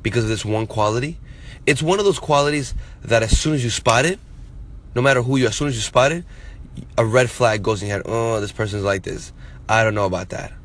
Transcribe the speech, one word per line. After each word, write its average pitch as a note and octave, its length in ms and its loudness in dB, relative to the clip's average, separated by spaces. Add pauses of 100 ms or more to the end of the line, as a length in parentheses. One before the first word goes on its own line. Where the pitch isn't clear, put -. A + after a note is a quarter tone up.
because A2+ 220 0
of A2 60 0
this G#2+ 140 -2
one G#2+ 240 -2
quality? A#2 500 0 (480)
It's C#3+ 160 2
one F3+ 180 2
of G#3 60 0
those F#3 140 4
qualities D3 540 0 (300)
that A2+ 200 4
as - 160 6
soon D#3 140 2
as C3 100 0
you A#2 60 0
spot A#2+ 340 4
it, F#3 160 0 (760)
no B2 60 2
matter C3 200 6
who C3 160 0
you, B2 100 4
as G#2 80 0
soon D3 140 -2
as B2 60 -2
you A2 60 -4
spot C3 300 4
it, F3 140 -4 (720)
a A#2 80 4
red A#2+ 240 4
flag A2 340 2
goes G#2 180 0
in G2+ 60 -6
your G2+ 100 -2
head. - 100 -6
"Oh, A#2 340 -2
this G2+ 100 -6
person's G#2 320 -4
like G2 200 0
this. - 280 -10 (380)
I A2 140 4
don't A2 100 2
know G#2 120 0
about F2+ 240 -4
that." - 220 -10 (140)